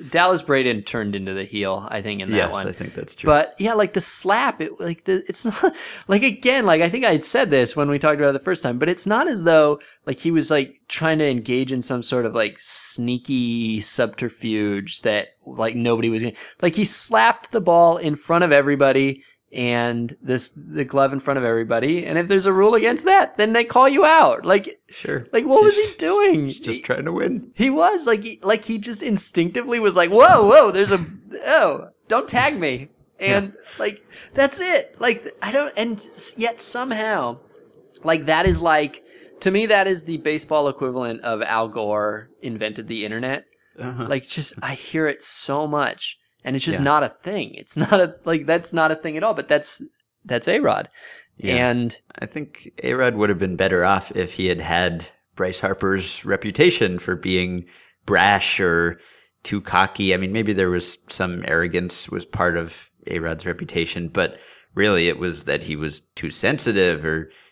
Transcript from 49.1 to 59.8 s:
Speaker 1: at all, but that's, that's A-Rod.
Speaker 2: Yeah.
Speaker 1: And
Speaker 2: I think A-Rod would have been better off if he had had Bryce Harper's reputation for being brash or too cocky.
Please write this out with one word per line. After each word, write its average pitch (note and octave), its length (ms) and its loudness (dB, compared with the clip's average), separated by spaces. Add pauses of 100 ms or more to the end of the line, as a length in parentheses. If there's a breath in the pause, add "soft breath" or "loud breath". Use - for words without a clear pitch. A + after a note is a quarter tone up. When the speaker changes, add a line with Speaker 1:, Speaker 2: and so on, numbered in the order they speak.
Speaker 1:
at E3 80 -6
all, G#3+ 100 0
but C#3 140 -8
that's, - 340 0 (420)
that's A#2+ 240 -4
A-Rod. D#3+ 400 0 (500 loud breath)
Speaker 2:
Yeah. B2+ 180 -2 (120)
Speaker 1:
And A#2+ 300 -2 (200)
Speaker 2:
I - 80 -12
think - 440 -14 (120)
A-Rod B2+ 340 0
would G#2 140 0
have F#2 80 0
been F2+ 180 -2
better F#2 280 2
off F#2+ 300 0
if F2+ 200 -6
he F#2 120 -4
had F2 140 -2
had F2 460 -2 (300)
Bryce F#2 220 -4
Harper's F#2+ 640 -4
reputation G2+ 720 0
for F2+ 180 -6
being F2+ 480 -4 (420 soft breath)
brash G2 540 2
or E2+ 400 0 (420 soft breath)
too G2+ 180 -6
cocky. F#2 540 0